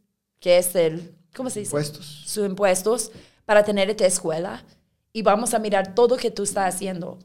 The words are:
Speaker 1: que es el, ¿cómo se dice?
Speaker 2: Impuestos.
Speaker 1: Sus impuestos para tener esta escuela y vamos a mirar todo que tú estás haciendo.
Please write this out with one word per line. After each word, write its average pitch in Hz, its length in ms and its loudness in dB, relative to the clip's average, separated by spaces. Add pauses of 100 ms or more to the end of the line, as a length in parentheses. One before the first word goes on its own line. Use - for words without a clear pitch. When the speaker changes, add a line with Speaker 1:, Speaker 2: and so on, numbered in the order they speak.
(400)
Speaker 1:
que 180 180 4
es 180 180 0
el, 170 380 -2 (220)
¿cómo 254 160 -8
se 208 80 -10
dice? 202 100 -8
Speaker 2:
Impuestos. - 560 -6
Speaker 1:
Sus 208 220 -4
impuestos 196 640 0 (340)
para 208 180 6
tener 202 280 0
esta 208 160 2
escuela 185 560 -4 (500)
y 220 80 -6
vamos 220 320 2
a 226 60 2
mirar 196 340 -2
todo 240 240 4
que 233 140 -4
tú 202 100 -8
estás 196 320 -2
haciendo. 185 520 -8